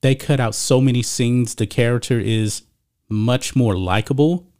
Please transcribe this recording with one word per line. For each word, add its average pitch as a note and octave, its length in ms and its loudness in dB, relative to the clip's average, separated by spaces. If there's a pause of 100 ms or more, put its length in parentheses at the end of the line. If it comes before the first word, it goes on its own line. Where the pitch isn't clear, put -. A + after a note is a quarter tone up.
they C3+ 120 2
cut C3+ 280 -2
out A2+ 120 -2
so - 280 2
many B2 200 2
scenes. A#2+ 540 -2
The A2 100 -2
character A#2+ 540 0
is G#2+ 440 -2 (440)
much A2+ 480 -2
more A2+ 220 2
likable C3 680 0 (140)